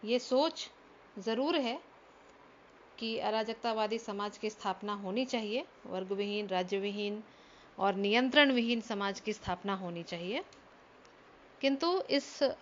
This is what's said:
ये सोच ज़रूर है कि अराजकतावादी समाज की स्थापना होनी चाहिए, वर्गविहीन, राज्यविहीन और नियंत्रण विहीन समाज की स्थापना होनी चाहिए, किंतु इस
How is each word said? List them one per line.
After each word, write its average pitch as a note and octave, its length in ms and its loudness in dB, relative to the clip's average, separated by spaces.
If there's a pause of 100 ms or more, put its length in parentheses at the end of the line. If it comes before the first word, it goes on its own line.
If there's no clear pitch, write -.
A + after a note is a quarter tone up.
ये A#3 140 2
सोच C#4 520 2 (480)
ज़रूर A#3+ 380 0
है C4 260 -2 (1160)
कि A3+ 200 -4
अराजकतावादी A3 800 0
समाज G#3 400 -4
की G#3+ 120 -2
स्थापना G#3 420 -4
होनी G3+ 320 -2
चाहिए, A#3 420 -2 (200)
वर्गविहीन, G3+ 600 -2
राज्यविहीन G3+ 800 -2 (540)
और F#3+ 160 4
नियंत्रण B3 580 6
विहीन A#3 280 2
समाज G3+ 400 -4
की G#3+ 120 -4
स्थापना G3+ 420 -4
होनी F3 280 -6
चाहिए, F3+ 420 -6 (1160)
किंतु D4+ 420 2
इस - 400 0 (200)